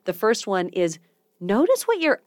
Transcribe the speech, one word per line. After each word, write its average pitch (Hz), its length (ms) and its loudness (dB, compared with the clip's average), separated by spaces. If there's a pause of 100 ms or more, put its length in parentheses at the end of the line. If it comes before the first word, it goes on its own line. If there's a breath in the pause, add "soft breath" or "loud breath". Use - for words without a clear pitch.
The 180 80 -4
first 220 340 0
one 180 240 -2
is 170 280 -2 (420)
notice 269 480 2
what 427 120 0
you're 311 260 0